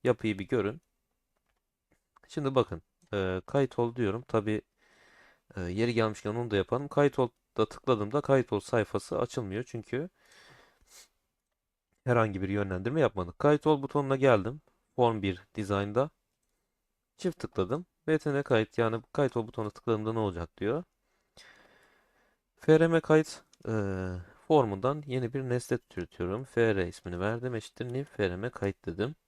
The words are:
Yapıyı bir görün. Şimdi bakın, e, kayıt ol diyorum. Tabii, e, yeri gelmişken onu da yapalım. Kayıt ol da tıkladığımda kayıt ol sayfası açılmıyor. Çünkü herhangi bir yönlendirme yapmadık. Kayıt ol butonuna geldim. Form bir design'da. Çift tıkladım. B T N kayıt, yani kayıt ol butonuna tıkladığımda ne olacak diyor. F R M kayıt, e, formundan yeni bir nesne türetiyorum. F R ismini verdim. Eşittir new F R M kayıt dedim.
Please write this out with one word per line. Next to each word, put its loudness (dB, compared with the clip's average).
Yapıyı 0
bir -8
görün. -2
Şimdi -2
bakın, 2
e, 0
kayıt 0
ol 0
diyorum. 0
Tabii, 0
e, -6
yeri 0
gelmişken 0
onu -4
da 2
yapalım. 0
Kayıt 2
ol 2
da 2
tıkladığımda -2
kayıt 2
ol 0
sayfası -2
açılmıyor. -4
Çünkü -8
herhangi 2
bir -4
yönlendirme -2
yapmadık. -2
Kayıt 4
ol 2
butonuna -2
geldim. 4
Form 2
bir -2
design'da. -2
Çift -6
tıkladım. -4
B 2
T -2
N 0
kayıt, 0
yani 0
kayıt 0
ol -2
butonuna -6
tıkladığımda -2
ne -2
olacak -4
diyor. -2
F 6
R 4
M 4
kayıt, 2
e, -2
formundan 2
yeni -4
bir -4
nesne -2
türetiyorum. -6
F 2
R 0
ismini -10
verdim. -4
Eşittir -10
new -6
F -2
R -6
M -6
kayıt -4
dedim. -4